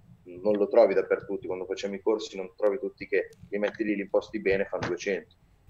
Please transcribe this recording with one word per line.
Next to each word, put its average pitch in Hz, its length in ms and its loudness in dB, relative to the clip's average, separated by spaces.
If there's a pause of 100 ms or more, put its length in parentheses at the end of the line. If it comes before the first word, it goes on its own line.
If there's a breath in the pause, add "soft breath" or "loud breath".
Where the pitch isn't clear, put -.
(260)
Non 90 300 0
lo 101 120 2
trovi 110 260 8
dappertutto, 95 540 0
quando 92 180 -6
facciamo 95 300 -6
i 95 60 -10
corsi 110 360 -2
non 92 180 -10
trovi 101 220 0
tutti 98 300 -8
che 92 220 0 (200)
li 101 80 -4
metti 104 260 -2
lì, 107 120 0
li 98 60 -4
imposti 101 380 -2
bene, 98 260 2
fanno 90 220 -6
duecento. 90 480 -4 (340)